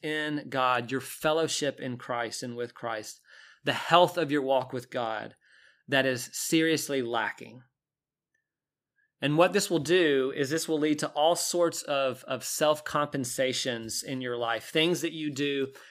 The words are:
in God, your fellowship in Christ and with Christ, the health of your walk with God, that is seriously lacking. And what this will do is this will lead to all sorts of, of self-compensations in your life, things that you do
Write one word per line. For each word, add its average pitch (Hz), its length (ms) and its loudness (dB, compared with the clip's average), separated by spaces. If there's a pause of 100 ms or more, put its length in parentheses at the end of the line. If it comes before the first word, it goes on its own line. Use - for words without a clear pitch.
in 151 460 -4
God, 127 420 0
your 131 120 -2
fellowship 156 800 -2
in 127 160 -6
Christ 120 460 -6
and 123 140 -10
with 120 180 -8
Christ, 110 460 -8 (420)
the 123 120 0
health 175 440 6
of 156 140 0
your 143 100 2
walk 131 300 2
with 127 180 -8
God, 110 460 -6 (500)
that 135 200 4
is 127 260 -2
seriously 160 720 2
lacking. 117 600 -4 (1600)
And 147 180 2
what 180 140 6
this 196 180 2
will 170 80 2
do 143 560 4
is 139 160 -2
this 160 160 -2
will 156 140 0
lead 151 200 2
to 151 80 -2
all 160 280 2
sorts 170 460 0
of, 135 440 -2
of 127 160 -6
self-compensations 135 1600 -2
in 131 180 -6
your 123 160 -4
life, 117 340 -2
things 160 320 2
that 160 100 -4
you 156 180 -4
do 139 380 -2 (220)